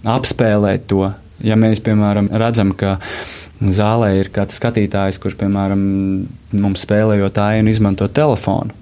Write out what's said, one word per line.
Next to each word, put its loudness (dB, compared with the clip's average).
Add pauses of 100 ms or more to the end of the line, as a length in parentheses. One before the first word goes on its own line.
apspēlēt 0
to. 2 (340)
Ja 2
mēs, 2
piemēram, 2
redzam, 2
ka -2 (640)
zālē 2
ir -2
kāds -4
skatītājs, -2
kurš, -4
piemēram, 0 (720)
mums 0
spēlējot 2
ainu, 2
izmanto 2
telefonu 0